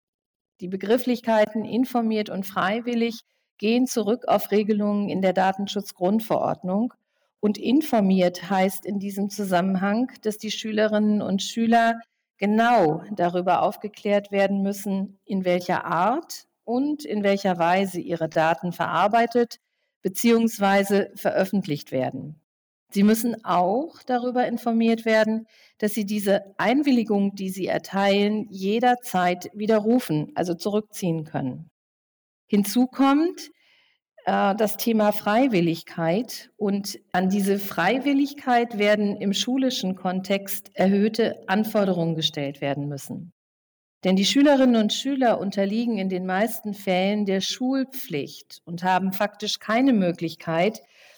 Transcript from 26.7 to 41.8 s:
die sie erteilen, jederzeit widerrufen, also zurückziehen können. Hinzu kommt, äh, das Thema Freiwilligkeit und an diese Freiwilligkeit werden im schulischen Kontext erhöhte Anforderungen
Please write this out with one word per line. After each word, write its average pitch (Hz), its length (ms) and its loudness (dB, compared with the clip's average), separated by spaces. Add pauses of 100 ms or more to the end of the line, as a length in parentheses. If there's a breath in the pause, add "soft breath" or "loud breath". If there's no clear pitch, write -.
die 190 140 -6
sie 185 180 -6
erteilen, 202 840 0
jederzeit 190 1040 0
widerrufen, 214 840 0
also 170 180 -2
zurückziehen 185 720 -2
können. 143 440 -8 (800)
Hinzu 214 380 2
kommt, 285 640 0 (760 soft breath)
äh, 196 300 2
das 208 220 0
Thema 214 340 2
Freiwilligkeit 196 1400 0
und 196 440 -4 (120)
an 185 180 0
diese 196 280 0
Freiwilligkeit 247 1200 0
werden 208 380 2
im 202 180 -2
schulischen 247 640 -2
Kontext 190 800 -4
erhöhte 202 720 2
Anforderungen 190 640 0